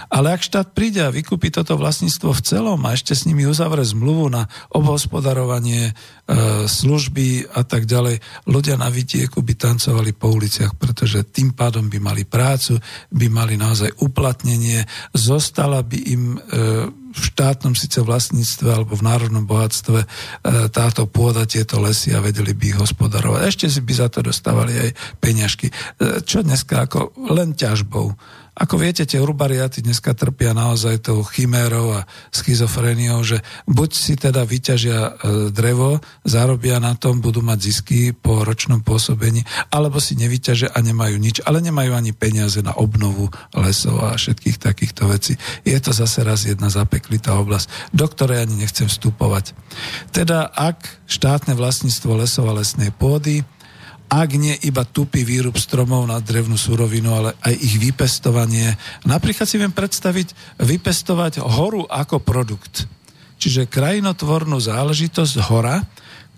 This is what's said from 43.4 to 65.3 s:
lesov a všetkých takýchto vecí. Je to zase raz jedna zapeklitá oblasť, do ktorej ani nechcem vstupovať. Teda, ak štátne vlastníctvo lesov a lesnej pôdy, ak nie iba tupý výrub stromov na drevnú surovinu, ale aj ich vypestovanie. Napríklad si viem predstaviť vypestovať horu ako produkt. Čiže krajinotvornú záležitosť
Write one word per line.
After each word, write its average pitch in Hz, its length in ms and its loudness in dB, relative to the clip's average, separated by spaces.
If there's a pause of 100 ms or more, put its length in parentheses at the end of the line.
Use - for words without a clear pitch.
lesov 101 480 2
a 117 80 -2
všetkých - 480 -2
takýchto - 480 0
vecí. - 240 0 (320)
Je 135 160 2
to - 80 -2
zase 113 320 0
raz 107 240 0
jedna 101 240 0
zapeklitá 101 640 0
oblasť, 101 560 -2
do 151 160 4
ktorej 123 400 0
ani 107 160 -2
nechcem 107 240 -2
vstupovať. 101 640 0 (640)
Teda, 165 400 2
ak - 560 -4
štátne 135 480 0
vlastníctvo 120 640 0
lesov 117 320 0
a 104 80 -2
lesnej 104 320 -2
pôdy, 147 480 0 (720)
ak 156 240 2
nie 151 240 0
iba 131 240 0
tupý 139 400 0
výrub 123 320 -2
stromov 123 480 0
na 117 160 -2
drevnú 113 320 0
surovinu, 113 640 0
ale 110 120 0 (120)
aj 120 140 2
ich 110 260 0
vypestovanie. 117 920 2 (260)
Napríklad 208 460 0
si 214 100 0
viem 202 160 0
predstaviť 190 840 -4
vypestovať 170 800 0
horu 165 460 0
ako 147 320 -2
produkt. 110 640 -4 (560)
Čiže 127 240 2
krajinotvornú 156 960 0
záležitosť 147 720 0 (160)